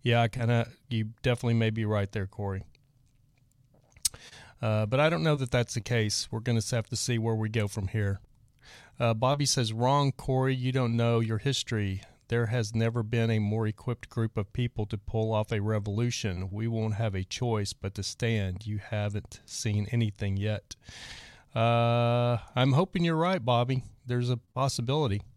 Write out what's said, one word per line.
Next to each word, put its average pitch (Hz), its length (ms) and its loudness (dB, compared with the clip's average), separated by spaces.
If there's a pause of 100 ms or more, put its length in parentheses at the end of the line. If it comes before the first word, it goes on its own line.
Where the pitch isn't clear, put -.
Yeah, 117 200 4
I 117 60 4
kinda, 117 420 0 (200)
you 110 320 -2
definitely 120 320 2
may 113 160 4
be 110 160 -2
right 104 260 0
there, 98 160 -4
Corey. 98 360 -6 (2000)
Uh, 110 240 0
but 131 140 0
I 156 100 4
don't 165 140 0
know 156 140 4
that 131 140 -4
that's 120 240 0
the 113 60 -4
case. 110 480 -2
We're 110 120 -6
gonna 117 200 0 (100)
have 113 180 -4
to 113 80 -6
see 120 200 -2
where 113 180 0
we 110 120 -2
go 107 220 0
from 98 200 -6
here. 101 300 -2 (800)
Uh, 117 140 2
Bobby 135 320 2
says, 123 260 0
"Wrong, 135 400 2
Corey. 131 440 0
You 127 180 -2
don't 120 240 2
know 117 240 4
your 110 160 0
history. 104 640 -2 (260)
There 117 200 0
has 110 280 -2
never 113 260 2
been 113 300 0
a 110 80 4
more 107 260 0
equipped - 440 -6
group 113 280 -2
of 101 140 -4
people 120 360 -2
to 110 100 -4
pull 110 360 -2
off 107 180 0
a 107 100 0
revolution. 104 880 -2
We 107 160 -4
won't 110 280 0
have 107 200 -2
a 95 80 -2
choice 110 480 -2
but - 240 -8
to 101 80 -6
stand. 107 640 -2
You 104 120 -4
haven't 104 680 -6
seen 104 460 -2
anything 104 440 0
yet." 104 400 -4 (800)
Uh, 120 840 4 (180)
I'm 131 180 4
hoping 170 300 2
you're 165 120 2
right, 170 280 0
Bobby. 123 400 2 (220)
There's 123 240 0
a 123 80 2
possibility. 127 880 -2 (140)